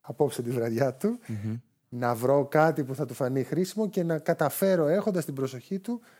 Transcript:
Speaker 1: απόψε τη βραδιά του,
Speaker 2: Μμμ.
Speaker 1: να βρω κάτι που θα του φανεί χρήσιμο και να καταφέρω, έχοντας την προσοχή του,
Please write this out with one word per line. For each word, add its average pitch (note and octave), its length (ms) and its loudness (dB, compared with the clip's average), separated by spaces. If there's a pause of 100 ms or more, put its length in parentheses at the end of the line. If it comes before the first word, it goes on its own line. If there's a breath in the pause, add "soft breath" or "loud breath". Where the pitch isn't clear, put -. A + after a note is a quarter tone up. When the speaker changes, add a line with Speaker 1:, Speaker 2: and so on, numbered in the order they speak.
Speaker 1:
απόψε C#3 420 -2
τη A#2+ 80 -4
βραδιά B2 440 0
του, A#3 320 -2
Speaker 2:
Μμμ. A2 280 -4 (340)
Speaker 1:
να A#2+ 260 0
βρω C3+ 320 4
κάτι D#3 380 4
που B2+ 100 -6
θα C#3 120 -4
του B2 80 -10
φανεί C3 280 0
χρήσιμο F#3 460 -2
και F3+ 140 -2
να E3 160 0
καταφέρω, E3 680 2
έχοντας F3+ 380 2
την C#3+ 100 -8
προσοχή C3 440 -6
του, A#3 220 -6 (200 soft breath)